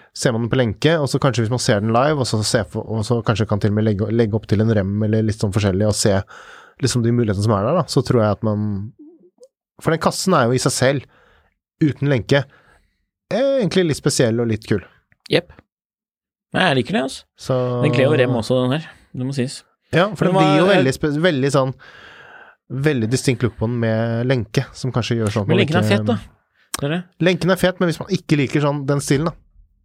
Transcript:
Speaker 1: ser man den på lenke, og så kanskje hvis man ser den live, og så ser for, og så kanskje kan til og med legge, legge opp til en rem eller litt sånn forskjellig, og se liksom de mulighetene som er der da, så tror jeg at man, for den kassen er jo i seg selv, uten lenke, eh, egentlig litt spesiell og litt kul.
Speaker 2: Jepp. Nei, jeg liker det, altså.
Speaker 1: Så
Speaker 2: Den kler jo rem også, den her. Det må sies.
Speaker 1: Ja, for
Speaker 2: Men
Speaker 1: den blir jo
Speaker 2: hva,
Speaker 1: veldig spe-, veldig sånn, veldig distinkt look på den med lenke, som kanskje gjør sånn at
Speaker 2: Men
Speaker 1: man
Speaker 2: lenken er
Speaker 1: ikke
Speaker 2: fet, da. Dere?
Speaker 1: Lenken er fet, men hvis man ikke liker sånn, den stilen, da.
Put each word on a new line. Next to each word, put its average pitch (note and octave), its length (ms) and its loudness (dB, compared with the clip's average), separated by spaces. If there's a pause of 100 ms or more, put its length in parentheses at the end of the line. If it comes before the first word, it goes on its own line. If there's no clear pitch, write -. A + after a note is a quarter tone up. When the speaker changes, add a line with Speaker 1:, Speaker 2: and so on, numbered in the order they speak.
(160)
Speaker 1:
ser - 160 0
man A2+ 140 -2
den A2+ 40 -4
på B2+ 120 0
lenke, B2+ 400 2
og C3+ 80 0
så G#3 100 -2
kanskje A#2+ 240 0
hvis G#2+ 80 -2
man B2 80 -2
ser G#2 220 0
den A2 100 0
live, C3+ 300 2
og A#2 80 0
så A2 160 -2
ser A2+ 180 0
for, - 240 -8
og G#2+ 160 -4
så A#2+ 220 0
kanskje A2 240 0
kan G#2 100 0
til G2+ 140 0
og - 20 0
med G#2+ 100 2
legge, G#2+ 260 0
legge A2+ 260 2
opp - 100 -8
til G#2 160 2
en A2+ 100 2
rem G2 200 0 (100)
eller A2 240 0
litt G#2+ 140 -4
sånn G#2 120 0
forskjellig, G2+ 360 0
og G#2 80 0
se G#2 160 2 (680)
liksom B2 220 0
de A#2 80 2
mulighetene G#2 320 0
som A2+ 140 2
er G2 100 -2
der D#3+ 140 0
da, - 100 -6
så C#3 140 2
tror B2 180 2
jeg G#2 140 2
at - 60 -8
man, G#2+ 200 -2 (1160)
for - 120 -2
den E3 100 0
kassen F#3 320 0
er C3 140 4
jo B2+ 80 2
i B2 80 0
seg C#3 80 0
selv, C3 340 0 (760)
uten C#3+ 280 0
lenke, C#3 360 2 (840)
eh, C4+ 280 0
egentlig F#3+ 300 0
litt C#3 100 -4
spesiell A#2+ 400 2
og A#2+ 80 -2
litt A2 180 -4
kul. G2+ 160 -2 (480)
Speaker 2:
Jepp. - 220 0 (1000)
Nei, F3+ 160 2
jeg C3+ 100 2
liker E3 160 -4
det, A#3+ 140 -2
altså. - 140 -14 (120)
Speaker 1:
Så B2+ 240 -4 (240)
Speaker 2:
Den B2 100 0
kler B2+ 140 2
jo D3+ 100 2
rem B2+ 200 0
også, B2+ 260 0
den B2+ 140 -2
her. D#3+ 100 -10 (240)
Det B2+ 160 -6
må C#3 80 -6
sies. C3 240 -6 (340)
Speaker 1:
Ja, F3 220 2
for - 100 0
Speaker 2:
Men F3+ 80 2
Speaker 1:
den F#3+ 80 4
blir F#3 200 4
jo F3 60 4
Speaker 2:
hva, G3+ 100 4
Speaker 1:
veldig C3 180 2
spe-, D3+ 260 -2
veldig C#3+ 300 0
sånn, C3+ 220 2 (1000)
veldig C3 360 0
distinkt B2+ 340 0
look A2+ 140 -2
på A2+ 100 -2
den A#2+ 140 -4
med A#2 480 -2
lenke, C3 340 -2 (100)
som B2+ 200 -6
kanskje A#2 260 -2
gjør G#2+ 140 0
sånn A2 100 0
at G2 60 -2
Speaker 2:
Men E3+ 80 4
Speaker 1:
man G3+ 60 4
Speaker 2:
lenken D#3 140 0
er - 60 2
Speaker 1:
ikke A2+ 140 2
Speaker 2:
fet, G#3+ 80 -2
da. A3 120 0 (560)
Dere? D3 260 -4 (220)
Speaker 1:
Lenken F3 320 2
er F#3+ 80 0
fet, F3+ 200 0
men F3+ 80 2
hvis D#3 120 -4
man - 120 -6
ikke D#3+ 260 0
liker C#3+ 240 0
sånn, C#3+ 220 -2
den C#3+ 160 0
stilen, D3 280 0
da. - 60 -8 (500)